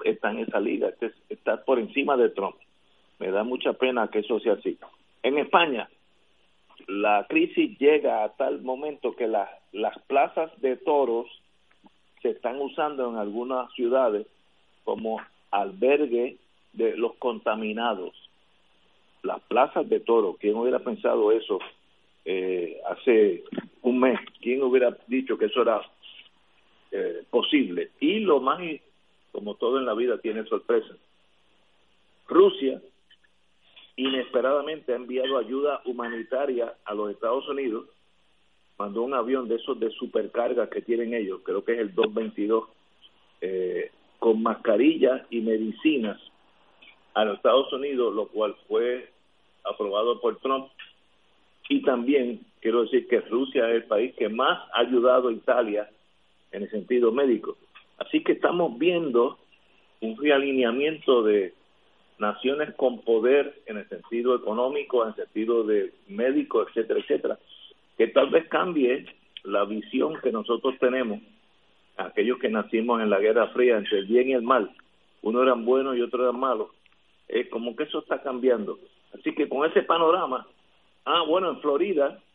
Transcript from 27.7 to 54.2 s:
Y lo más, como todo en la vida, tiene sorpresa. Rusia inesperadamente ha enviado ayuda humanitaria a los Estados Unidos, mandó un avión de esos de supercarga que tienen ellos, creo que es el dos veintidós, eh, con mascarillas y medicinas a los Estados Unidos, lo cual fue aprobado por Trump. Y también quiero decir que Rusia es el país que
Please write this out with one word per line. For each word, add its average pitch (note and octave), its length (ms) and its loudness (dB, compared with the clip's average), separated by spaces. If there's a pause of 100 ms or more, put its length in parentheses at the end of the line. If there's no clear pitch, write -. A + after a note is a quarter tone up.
Y F3+ 200 0
lo F3 200 4
más, C#3+ 220 -2 (720)
como G#2 220 -8
todo B2+ 220 0
en C3 80 -2
la A#2 80 -2
vida, A#2 260 0
tiene A2 260 -6
sorpresa. G#2+ 500 -2 (1300)
Rusia E3 520 4 (1160)
inesperadamente C3+ 960 -2
ha - 20 -2
enviado B2+ 420 -2
ayuda C3 460 -2
humanitaria A#2+ 920 -4 (120)
a G#2 80 -8
los G#2 180 -4
Estados A#2+ 380 -4
Unidos, C#3 360 -4 (920)
mandó G2+ 240 -4
un C3 120 -2
avión B2 360 -2
de A#2 60 0
esos A#2+ 220 -4
de A2 140 -4
supercarga A#2 800 -2
que G#2 120 -6
tienen A#2 320 -2
ellos, F#2+ 300 -4
creo F#2+ 220 -4
que A#2 80 0
es A#2 60 -2
el G2+ 140 -4
dos G#2+ 200 0
veintidós, A2 560 -2 (720)
eh, F#2 500 -4 (260)
con A2 240 2
mascarillas B2+ 880 2
y A#2 120 -4
medicinas A2 760 -2 (960)
a G#2+ 120 2
los G2+ 120 -2
Estados C3+ 360 2
Unidos, B2+ 420 -2
lo G#2+ 120 -4
cual G#2 280 -2 (140)
fue A#2+ 400 -2 (560)
aprobado G#2 560 -2
por A2+ 160 0
Trump. C3+ 320 -4 (960)
Y C#3 140 0
también B2 580 0 (220)
quiero A#2 220 2
decir A#2 240 0
que A2+ 120 2
Rusia B2 500 -2
es A#2 60 2
el A2+ 80 0
país A2+ 320 -2
que G#2+ 140 -2